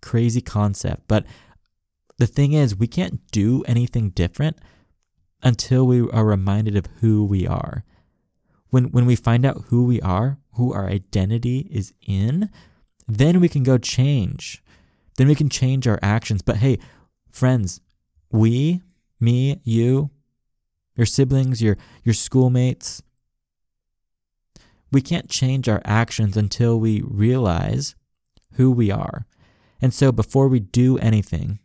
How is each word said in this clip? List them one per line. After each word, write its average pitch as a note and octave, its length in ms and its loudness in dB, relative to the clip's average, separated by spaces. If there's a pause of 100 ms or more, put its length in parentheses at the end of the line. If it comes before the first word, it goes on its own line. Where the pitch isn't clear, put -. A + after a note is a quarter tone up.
Crazy A#2 400 0
concept. - 680 -4
But G#2+ 180 0 (920)
the B2 100 2
thing C#3+ 240 0
is, C#3 240 2
we A2+ 100 -2
can't - 340 -6 (120)
do A2+ 340 0
anything A#2+ 440 -2
different C3+ 500 -4 (840)
until B2+ 460 2
we B2 200 2
are A2 160 0
reminded G2+ 520 0
of F#2+ 100 -2 (140)
who G#2+ 240 2
we G2 240 0
are. - 360 -6 (840)
When, B2+ 200 2
when A#2+ 160 2
we B2 100 4
find A#2+ 300 0
out - 220 -4
who A#2+ 180 2
we B2 160 2
are, G#2 340 -2 (200)
who A#2+ 180 -2
our G2 160 -4
identity A2+ 800 -2
is - 240 -8 (120)
in, A#2 440 -2 (560)
then C#3 340 2
we F3 80 4
can C#3+ 140 -2
go B2+ 160 4
change. - 840 -2 (540)
Then C3 100 4
we D3 80 6
can C#3+ 140 -2
change C3 400 -2
our G#2 140 0
actions. G#2 400 -2
But G2+ 140 -2
hey, A#2 220 2 (540)
friends, B2+ 480 0 (500)
we, B2 520 2 (360)
me, B2 460 0
you, B2 460 0 (840)
your A#2 120 0
siblings, C3 560 0
your, G#2 160 2 (260)
your A#2 80 2
schoolmates, B2+ 880 0 (1900)
we C3+ 80 4
can't - 300 -6
change C3 360 -2
our G#2+ 200 0
actions G#2+ 500 0
until A2+ 420 0
we A2 220 0
realize G#2+ 960 0 (600)
who C3 140 4
we A#2 200 2
are. - 340 -6 (560)
And C3 140 2
so C3+ 180 4
before A#2+ 340 0
we C3 140 2
do B2 380 2
anything G#2 680 -2